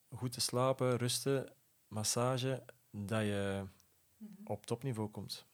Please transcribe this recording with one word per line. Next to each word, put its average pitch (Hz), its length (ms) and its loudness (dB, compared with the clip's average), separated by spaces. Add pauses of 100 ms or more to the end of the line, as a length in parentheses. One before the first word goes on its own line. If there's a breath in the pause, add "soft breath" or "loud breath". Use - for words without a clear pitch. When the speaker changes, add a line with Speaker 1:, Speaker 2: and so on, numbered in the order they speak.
(160)
Speaker 1:
goed 120 180 -4
te - 80 -4
slapen, 127 560 4
rusten, 123 520 0 (380)
massage, 123 760 0 (280)
dat 104 300 0
je 101 420 2 (540)
Speaker 2:
Mhm. 214 140 -14 (200)
Speaker 1:
op 107 140 -6
topniveau 117 440 -2
komt. - 440 -10